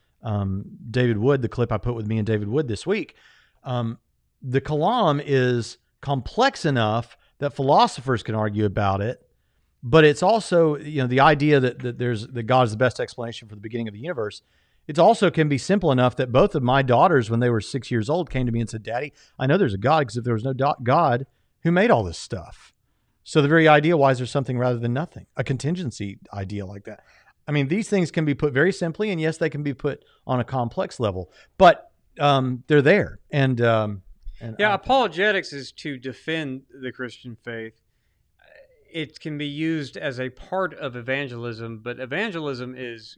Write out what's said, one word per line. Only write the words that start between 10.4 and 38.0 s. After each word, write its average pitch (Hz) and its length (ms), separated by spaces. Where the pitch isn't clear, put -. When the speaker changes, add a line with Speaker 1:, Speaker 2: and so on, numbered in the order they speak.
Speaker 1:
you 147 240
know, 127 60
the 127 140
idea 147 380
that, 127 200
that 120 180
there's, 120 300
that 120 160
God 127 200
is 113 80
the 110 60
best 123 220
explanation 117 480
for 107 80
the 101 60
beginning 113 260
of 104 80
the 104 40
universe. 123 440
It 151 120
also 202 320
can 156 180
be 139 80
simple 185 340
enough 127 240
that 127 160
both 151 240
of 139 80
my 127 180
daughters, 131 480
when 113 120
they 123 80
were 113 100
six - 320
years 113 180
old, 165 200
came 131 160
to 117 80
me 117 80
and 110 80
said, 110 140
"Daddy, 123 280
I 131 80
know 143 120
there's 147 160
a 95 40
God, 139 300
'cause 107 80
if 117 80
there 120 100
was 110 120
no 135 80
do-, 131 180
God, 131 440
who 165 100
made 208 180
all 117 140
this 82 120
stuff?" - 560
So - 160
the 143 80
very 160 180
idea, 151 300
why 139 140
is 123 80
there 123 80
something 131 300
rather 123 220
than 117 140
nothing? 139 320
A 131 80
contingency 131 760
idea 101 320
like 101 200
that. 104 180
I - 20
mean, 143 160
these 190 220
things 190 220
can 160 120
be 147 100
put 139 200
very 156 180
simply, 180 400
and 170 80
yes, 156 180
they 160 120
can 147 120
be 147 120
put - 320
on 127 140
a 117 60
complex 127 560
level, 92 320
but, 175 340
um, 131 500
they're 147 140
there. 151 380
And, 131 300
um, 110 440
and 117 180
Speaker 2:
Yeah, 208 140
Speaker 1:
I 196 40
Speaker 2:
apologetics 196 760
is 135 220
to 143 240
defend 135 640
the 127 120
Christian 123 500
faith. 113 300